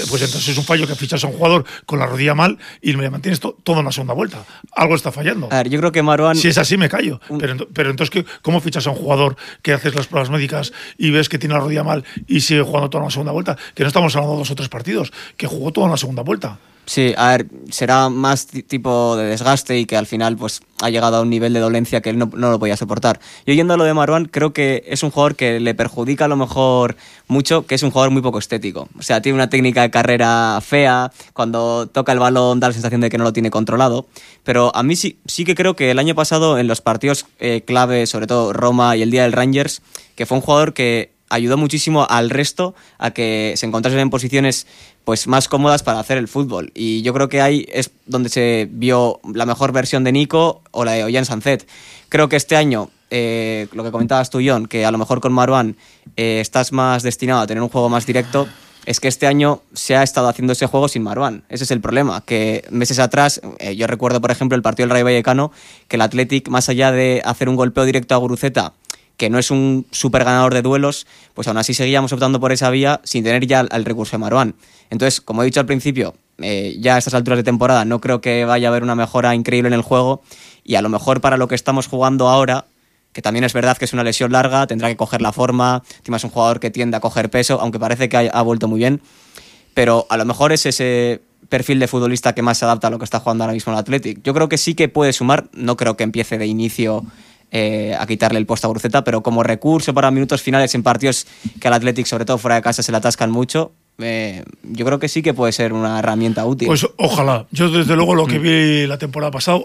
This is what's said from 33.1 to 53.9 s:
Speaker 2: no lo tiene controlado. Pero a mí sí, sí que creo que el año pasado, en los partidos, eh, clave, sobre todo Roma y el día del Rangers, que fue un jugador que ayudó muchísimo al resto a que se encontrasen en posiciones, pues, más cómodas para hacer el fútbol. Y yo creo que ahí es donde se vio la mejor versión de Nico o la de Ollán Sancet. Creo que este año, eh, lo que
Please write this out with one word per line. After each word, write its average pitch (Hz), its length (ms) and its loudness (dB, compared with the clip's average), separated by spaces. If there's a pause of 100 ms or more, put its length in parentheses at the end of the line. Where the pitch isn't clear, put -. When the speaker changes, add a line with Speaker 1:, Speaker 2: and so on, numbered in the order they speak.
Speaker 2:
no 117 80 0
lo 113 80 2
tiene 113 180 0
controlado. 117 560 0 (360)
Pero 120 340 2
a 120 60 0
mí 147 120 2
sí, 175 300 -4
sí - 220 -6
que 180 80 0
creo 185 220 0
que 131 140 0
el 127 80 2
año 156 160 2
pasado, 156 440 2
en 120 100 2
los 113 140 -2
partidos, 135 420 0 (140)
eh, 117 280 -2
clave, 123 400 2
sobre 110 200 -4
todo 117 260 0
Roma 120 420 2
y 113 60 0
el 117 100 2
día 127 120 4
del 120 100 4
Rangers, 135 480 0 (360)
que 120 100 -6
fue 127 100 -2
un 131 60 0
jugador 151 320 2
que 117 400 -2 (160)
ayudó 120 260 0
muchísimo 151 520 0
al 117 220 2
resto 147 440 -2 (240)
a 117 120 -4
que 110 460 -2
se - 100 -4
encontrasen 117 320 0
en 135 120 2
posiciones, 131 560 0 (380)
pues, 113 220 -2
más 131 220 2
cómodas 143 340 2
para 113 160 -2
hacer 120 180 -2
el 117 120 -4
fútbol. 120 460 -4
Y 110 280 -2
yo 123 100 0
creo 135 160 0
que 139 120 0
ahí 143 320 2
es 127 180 -4 (160)
donde 123 220 -2
se 117 420 0
vio 120 500 2 (140)
la 117 100 -2
mejor 120 280 0
versión 131 320 0
de 127 80 2
Nico 156 580 2
o 120 140 -2
la 113 80 0
de 113 120 0
Ollán 123 200 0
Sancet. 123 420 -2 (420)
Creo 151 200 2
que 156 80 0
este 151 200 0
año, 135 340 2 (200)
eh, 113 600 -4
lo 113 100 -8
que 117 80 -6